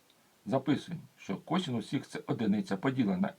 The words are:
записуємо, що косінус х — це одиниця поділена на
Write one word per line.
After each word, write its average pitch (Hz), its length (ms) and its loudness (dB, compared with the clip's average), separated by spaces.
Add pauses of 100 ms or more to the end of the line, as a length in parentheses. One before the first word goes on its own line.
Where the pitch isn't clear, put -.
(460)
записуємо, 135 580 0 (120)
що - 200 -6
косінус 139 540 -2
х — 135 180 -2
це - 180 -8
одиниця 104 500 2
поділена 120 420 2
на 95 100 2 (100)